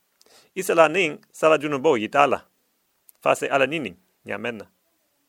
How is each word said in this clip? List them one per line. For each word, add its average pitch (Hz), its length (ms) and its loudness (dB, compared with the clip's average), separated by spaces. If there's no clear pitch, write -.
Isa 185 200 -4
la 165 120 8
nin 156 320 -2
sala 156 260 2
junubo 143 400 0
yitala. 113 480 0
Fa 139 140 2
se 143 120 -6
ala 135 200 0
nini 135 300 -8
nya 104 120 -10
menna. 107 280 -10